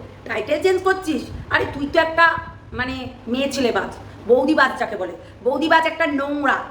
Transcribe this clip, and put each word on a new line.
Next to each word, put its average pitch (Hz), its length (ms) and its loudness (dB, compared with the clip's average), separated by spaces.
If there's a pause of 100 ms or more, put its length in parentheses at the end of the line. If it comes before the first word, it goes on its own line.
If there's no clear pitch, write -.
(240)
টাইটেল 233 380 -2
চেঞ্জ 370 200 2
করছিস। 370 400 0 (280)
আরে - 140 2 (100)
তুই 277 180 -4
তো 330 80 6
একটা, 330 340 4 (380)
মানে, 254 360 -6 (200)
মেয়ে 262 240 -2
ছেলে 247 200 2
বাজ, - 240 -4 (320)
বৌদি 277 260 6
বাজ - 240 4
যাকে - 180 -4
বলে, 180 160 -6 (320)
বৌদি 285 240 0
বাজ 320 180 6
একটা 320 200 0
নোংরা, 285 640 0